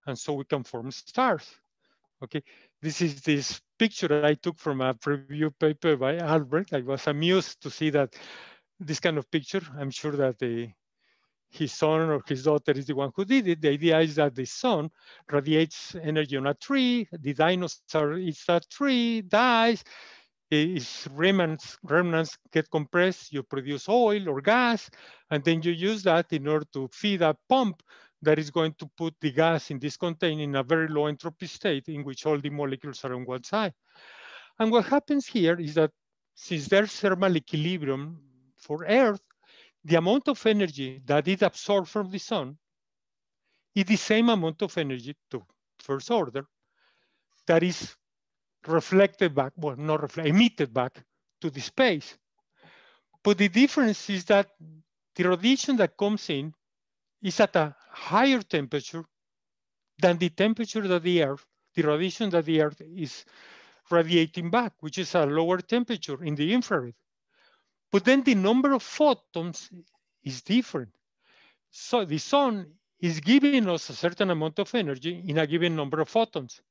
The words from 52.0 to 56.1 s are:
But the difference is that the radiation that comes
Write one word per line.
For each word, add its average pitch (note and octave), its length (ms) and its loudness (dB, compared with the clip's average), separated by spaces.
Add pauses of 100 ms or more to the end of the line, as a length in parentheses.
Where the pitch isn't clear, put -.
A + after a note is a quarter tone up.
But G#3 140 4
the G3+ 100 4
difference A3+ 600 2
is F#3+ 160 -2
that G3+ 240 4 (680)
the F3+ 140 -2
radiation A#3+ 480 2
that F#3+ 180 2
comes G3+ 340 -2